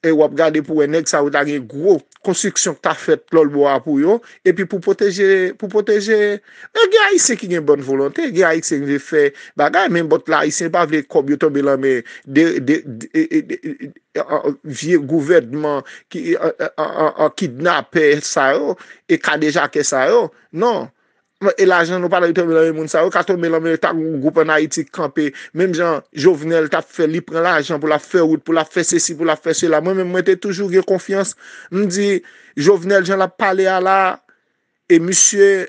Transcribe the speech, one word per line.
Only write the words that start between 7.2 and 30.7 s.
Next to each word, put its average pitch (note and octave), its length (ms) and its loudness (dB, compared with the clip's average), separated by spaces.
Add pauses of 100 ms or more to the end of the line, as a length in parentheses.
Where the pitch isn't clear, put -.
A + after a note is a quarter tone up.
ki G3 140 -10
gen D#3+ 100 -4
bòn C#3+ 200 2
volonte, C#3 440 -2
gen F3 220 2
Ayisyen D#3+ 340 -2
ki C#3 60 -4
vle C#3+ 100 0
fè D3+ 240 0 (320)
bagay, D#3 360 2
men E3+ 200 -2
bòt E3+ 200 0
la D#3 120 2
Ayisyen D#3+ 300 -4
pa F3 140 2
vle D3+ 200 0
kòb C#3+ 240 0
yo C#3 80 -2
tonbe C#3+ 240 0
lan C#3 160 0
men C3 220 0 (220)
de, C#3+ 220 2 (140)
de, C3+ 200 0
de, - 40 -
de, A2+ 240 -14
de, D#3+ 160 0
de, D#3+ 160 -2
de, - 400 -10
de, - 120 -16
de, - 720 -6
vie D#3 380 -2
gouvènman C#3+ 800 0 (320)
ki, E3 240 -4
euh, E3 160 -2
euh, D3+ 160 -6
euh, D#3 400 -2
euh, D3 240 0
kidnape D#3 720 -2 (200)
sa C#3 280 0
yo, F#3 220 -2 (340)
e E3 120 2
kadejake D3 680 -2
sa C3 240 2
yo. A3 180 2 (240)
Non. F3 380 -2 (680)
E G3 100 4
lajan F3+ 340 0
nou F3 100 -2
pa F3+ 100 2
la E3+ 140 2
tombe E3+ 180 0
nan D#3+ 140 4
men D#3 100 -4
moun D#3 120 -6
sa D#3+ 140 2
yo, F3+ 80 0
ka F3+ 140 0
tombe E3+ 240 -2
nan D#3+ 120 0
men E3 180 0
ta E3+ 140 0
goun D#3+ 280 -4
gwoup D#3 200 0
an D#3 120 0
Ayiti D3+ 340 -2
kanpe. D3+ 420 -4 (260)
Menm F3+ 200 0
jan E3 260 -2 (100)
Jovenel D#3 600 0
ta E3 120 -2
fè, D#3+ 260 -2
li E3 140 -4
pran E3 200 -4
lajan D#3 380 -2
pou D#3 80 -2
la D3+ 120 2
fè F3+ 200 0
wout, D#3+ 220 2
pou E3 120 0
la D#3+ 120 0
fè F3 180 -2
sesi, E3+ 320 -2
pou E3 100 -2
la D3+ 120 0
fè E3 160 -2
sela. D#3+ 280 0
Mwen F#3+ 160 -2
menm F3+ 140 -4
mwen F3+ 120 0
te F#3+ 140 2
toujou G3 320 -6